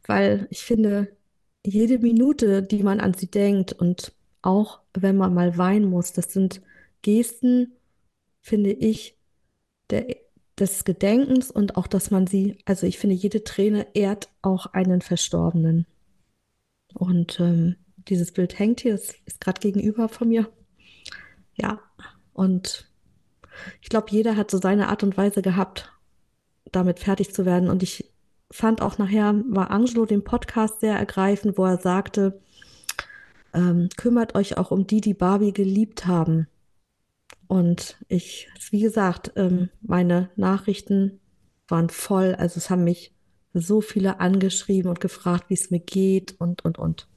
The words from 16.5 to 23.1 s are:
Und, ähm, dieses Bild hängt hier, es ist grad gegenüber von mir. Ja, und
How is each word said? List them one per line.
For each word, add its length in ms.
Und, 460
ähm, 360
dieses 360
Bild 260
hängt 240
hier, 140
es 180
ist 160
grad 200
gegenüber 480
von 180
mir. 220
Ja, 240
und 560